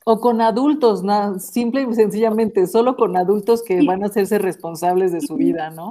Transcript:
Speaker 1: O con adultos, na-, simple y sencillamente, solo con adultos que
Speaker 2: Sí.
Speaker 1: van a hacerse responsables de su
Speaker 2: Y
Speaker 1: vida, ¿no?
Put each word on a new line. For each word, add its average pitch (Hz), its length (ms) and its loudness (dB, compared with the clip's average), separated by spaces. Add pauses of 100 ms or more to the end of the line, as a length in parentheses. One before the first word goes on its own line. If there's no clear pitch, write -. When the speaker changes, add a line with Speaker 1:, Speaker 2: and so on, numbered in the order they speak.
Speaker 1:
O 220 160 2
con 233 200 2
adultos, 233 640 2
na-, 202 360 0
simple 240 440 -2
y 240 120 -2
sencillamente, 214 720 0
solo 240 300 2
con 190 200 0
adultos 208 460 0
que 185 180 -2
Speaker 2:
Sí. - 60 4
Speaker 1:
van 185 160 -2
a 208 40 -2
hacerse 202 320 0
responsables 180 760 -2
de 165 80 -4
su 160 140 -6
Speaker 2:
Y 151 40 -4
Speaker 1:
vida, 160 320 -2
¿no? 165 200 -12